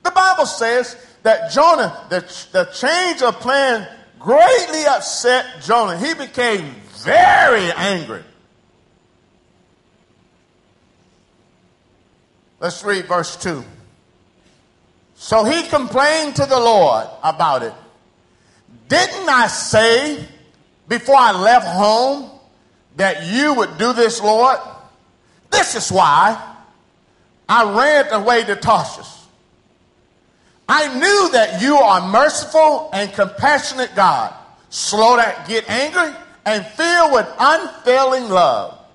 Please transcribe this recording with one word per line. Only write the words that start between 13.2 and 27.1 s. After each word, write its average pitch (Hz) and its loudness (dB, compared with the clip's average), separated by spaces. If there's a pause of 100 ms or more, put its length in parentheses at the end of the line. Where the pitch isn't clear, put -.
two. 151 -10 (1500)
So 220 0
he 311 -2
complained 294 -2
to 277 -2
the 262 0
Lord 170 2 (160)
about 147 -2
it. 113 -10 (1160)
"Didn't 370 -2
I 247 2
say 233 0 (580)
before 240 0
I 240 6
left 196 2
home 220 0 (680)
that 170 -2
you 269 0
would 180 -4
do 233 0
this, 226 0
Lord? 220 2 (920)
This 403 0
is - -8
why 185 0 (920)